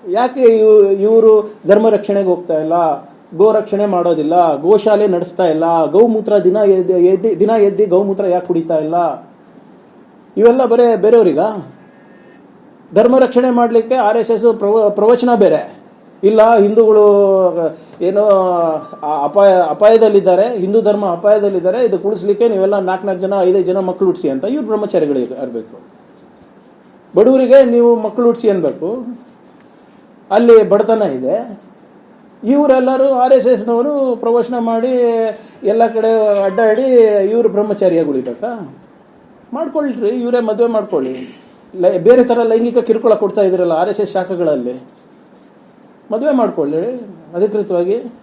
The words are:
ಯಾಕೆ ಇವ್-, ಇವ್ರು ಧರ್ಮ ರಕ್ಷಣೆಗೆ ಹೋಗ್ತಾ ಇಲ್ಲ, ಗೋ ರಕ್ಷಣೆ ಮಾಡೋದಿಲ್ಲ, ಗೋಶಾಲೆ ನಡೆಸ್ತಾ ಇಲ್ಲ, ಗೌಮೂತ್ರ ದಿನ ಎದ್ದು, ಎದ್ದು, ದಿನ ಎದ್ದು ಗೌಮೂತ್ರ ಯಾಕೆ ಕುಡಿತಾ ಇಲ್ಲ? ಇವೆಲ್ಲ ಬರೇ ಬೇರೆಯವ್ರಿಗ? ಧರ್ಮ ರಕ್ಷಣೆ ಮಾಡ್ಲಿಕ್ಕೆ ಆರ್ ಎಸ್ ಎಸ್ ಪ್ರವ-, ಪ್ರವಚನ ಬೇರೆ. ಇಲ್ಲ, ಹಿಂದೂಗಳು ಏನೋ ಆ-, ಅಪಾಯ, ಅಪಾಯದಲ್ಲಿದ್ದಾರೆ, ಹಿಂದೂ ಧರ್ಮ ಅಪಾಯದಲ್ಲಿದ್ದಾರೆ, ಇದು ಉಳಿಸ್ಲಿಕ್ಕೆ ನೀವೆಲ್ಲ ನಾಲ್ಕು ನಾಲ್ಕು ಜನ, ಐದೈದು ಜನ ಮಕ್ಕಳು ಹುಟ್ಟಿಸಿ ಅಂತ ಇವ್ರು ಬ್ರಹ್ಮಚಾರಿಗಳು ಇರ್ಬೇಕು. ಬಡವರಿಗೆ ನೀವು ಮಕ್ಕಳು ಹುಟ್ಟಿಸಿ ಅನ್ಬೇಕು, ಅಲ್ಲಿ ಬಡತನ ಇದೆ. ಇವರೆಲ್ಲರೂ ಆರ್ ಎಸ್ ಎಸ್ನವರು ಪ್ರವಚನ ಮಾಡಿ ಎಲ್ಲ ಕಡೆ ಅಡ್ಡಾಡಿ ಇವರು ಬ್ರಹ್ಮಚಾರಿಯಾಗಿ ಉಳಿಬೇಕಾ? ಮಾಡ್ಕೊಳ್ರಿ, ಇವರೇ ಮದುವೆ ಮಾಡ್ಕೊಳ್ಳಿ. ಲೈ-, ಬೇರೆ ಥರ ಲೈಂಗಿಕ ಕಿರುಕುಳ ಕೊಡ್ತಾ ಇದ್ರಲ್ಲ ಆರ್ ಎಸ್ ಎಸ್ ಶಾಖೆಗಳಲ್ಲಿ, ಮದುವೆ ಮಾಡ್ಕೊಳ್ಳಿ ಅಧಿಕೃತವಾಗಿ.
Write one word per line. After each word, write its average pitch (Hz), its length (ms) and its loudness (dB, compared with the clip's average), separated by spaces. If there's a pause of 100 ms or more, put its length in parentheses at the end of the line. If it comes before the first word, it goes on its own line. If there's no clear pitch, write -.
ಯಾಕೆ 247 320 -4
ಇವ್-, 214 540 4
ಇವ್ರು 214 560 2 (160)
ಧರ್ಮ 214 220 4
ರಕ್ಷಣೆಗೆ 202 400 -2
ಹೋಗ್ತಾ 175 320 -4
ಇಲ್ಲ, 160 440 -2 (320)
ಗೋ 208 160 2
ರಕ್ಷಣೆ 208 340 -2
ಮಾಡೋದಿಲ್ಲ, 170 760 0
ಗೋಶಾಲೆ 208 460 2
ನಡೆಸ್ತಾ 175 400 -2
ಇಲ್ಲ, 160 440 0
ಗೌಮೂತ್ರ 214 480 2
ದಿನ 185 180 0
ಎದ್ದು, 190 360 0
ಎದ್ದು, 180 480 0
ದಿನ 208 100 0
ಎದ್ದು 202 360 0
ಗೌಮೂತ್ರ 196 400 -2
ಯಾಕೆ 180 200 -2
ಕುಡಿತಾ 165 320 -4
ಇಲ್ಲ? 156 480 -4 (1120)
ಇವೆಲ್ಲ 233 280 4
ಬರೇ 233 320 2
ಬೇರೆಯವ್ರಿಗ? 196 420 2 (1600)
ಧರ್ಮ 240 240 4
ರಕ್ಷಣೆ 247 320 2
ಮಾಡ್ಲಿಕ್ಕೆ 233 440 0
ಆರ್ 220 220 0
ಎಸ್ 233 140 -2
ಎಸ್ 226 140 -2 (140)
ಪ್ರವ-, 208 320 0
ಪ್ರವಚನ 226 440 2
ಬೇರೆ. 180 420 0 (480)
ಇಲ್ಲ, 220 320 4
ಹಿಂದೂಗಳು 214 500 4 (960)
ಏನೋ 190 220 0 (800)
ಆ-, 151 220 -4
ಅಪಾಯ, 185 440 4
ಅಪಾಯದಲ್ಲಿದ್ದಾರೆ, 208 880 2
ಹಿಂದೂ 196 220 0
ಧರ್ಮ 202 260 0
ಅಪಾಯದಲ್ಲಿದ್ದಾರೆ, 196 800 0
ಇದು 190 140 -2
ಉಳಿಸ್ಲಿಕ್ಕೆ 202 500 -2
ನೀವೆಲ್ಲ 202 300 0
ನಾಲ್ಕು 185 280 -4
ನಾಲ್ಕು 185 160 -6
ಜನ, 196 180 -4
ಐದೈದು 180 260 0
ಜನ 185 120 -2
ಮಕ್ಕಳು 185 300 -2
ಹುಟ್ಟಿಸಿ 165 200 -4
ಅಂತ 135 160 -6
ಇವ್ರು 247 220 -6
ಬ್ರಹ್ಮಚಾರಿಗಳು 185 520 -4
ಇರ್ಬೇಕು. 123 600 -10 (1400)
ಬಡವರಿಗೆ 262 480 4
ನೀವು 240 320 2
ಮಕ್ಕಳು 214 300 -4
ಹುಟ್ಟಿಸಿ 233 240 0
ಅನ್ಬೇಕು, 196 680 -6 (1120)
ಅಲ್ಲಿ 220 380 6
ಬಡತನ 208 340 0
ಇದೆ. 185 580 -6 (840)
ಇವರೆಲ್ಲರೂ 262 640 2
ಆರ್ 254 240 2
ಎಸ್ 240 140 2
ಎಸ್ನವರು 247 720 -2
ಪ್ರವಚನ 233 420 -2
ಮಾಡಿ 226 300 -4 (760)
ಎಲ್ಲ 226 240 2
ಕಡೆ 220 560 0
ಅಡ್ಡಾಡಿ 214 400 0 (480)
ಇವರು 226 180 0
ಬ್ರಹ್ಮಚಾರಿಯಾಗಿ 185 600 0
ಉಳಿಬೇಕಾ? 139 680 -8 (760)
ಮಾಡ್ಕೊಳ್ರಿ, 269 560 -4
ಇವರೇ 240 320 -2
ಮದುವೆ 220 280 -2
ಮಾಡ್ಕೊಳ್ಳಿ. 135 760 -6 (380)
ಲೈ-, 180 180 2
ಬೇರೆ 247 260 4
ಥರ 240 180 -2
ಲೈಂಗಿಕ 233 360 0
ಕಿರುಕುಳ 226 360 0
ಕೊಡ್ತಾ 202 280 -2
ಇದ್ರಲ್ಲ 180 300 0
ಆರ್ 170 160 -2
ಎಸ್ 208 120 -6
ಎಸ್ 196 120 -4
ಶಾಖೆಗಳಲ್ಲಿ, 156 680 -4 (1300)
ಮದುವೆ 269 200 -2
ಮಾಡ್ಕೊಳ್ಳಿ 196 680 -4 (340)
ಅಧಿಕೃತವಾಗಿ. 208 800 -4 (100)